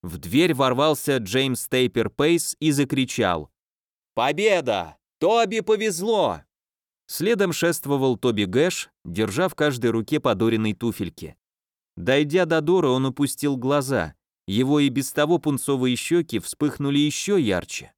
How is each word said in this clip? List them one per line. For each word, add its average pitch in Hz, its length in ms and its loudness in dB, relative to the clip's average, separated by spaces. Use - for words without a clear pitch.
В 87 160 -10
дверь 143 340 0
ворвался 135 640 0
Джеймс 123 500 -2
Тейпер 120 420 0
Пейс 165 480 0
и 151 140 2
закричал: 123 800 0
"Победа! 131 840 0
Тоби 220 420 2
повезло!" 202 800 0
Следом 196 460 0
шествовал 139 640 0
Тоби 104 280 0
Гэш, 135 460 0
держа 107 440 -2
в - 60 -6
каждой 127 360 0
руке 113 280 -2
по 123 160 0
Дориной 110 400 2
туфельке. 90 600 -6
Дойдя 147 500 2
до 160 140 2
Доры, 160 280 2
он 131 180 2
опустил 139 500 -2
глаза. 127 580 -2
Его 131 320 2
и 143 80 4
без 131 240 -2
того 156 260 2
пунцовые 131 560 0
щеки 151 460 -2
вспыхнули 143 580 -2
еще 151 380 0
ярче. 101 600 -2